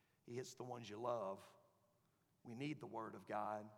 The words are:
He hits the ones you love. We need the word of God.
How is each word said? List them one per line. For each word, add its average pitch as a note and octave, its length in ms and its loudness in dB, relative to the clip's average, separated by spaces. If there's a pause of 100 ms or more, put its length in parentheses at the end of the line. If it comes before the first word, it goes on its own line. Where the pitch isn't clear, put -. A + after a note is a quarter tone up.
(260)
He A#2+ 100 -4
hits B2+ 180 -2
the - 100 -6
ones A#2+ 260 -4
you G#2 100 -2
love. A2 400 4 (1040)
We A#2+ 120 -6
need C#3+ 240 0
the A#2+ 80 -6
word A2 260 -2
of G2 140 -8
God. G#2 380 4 (120)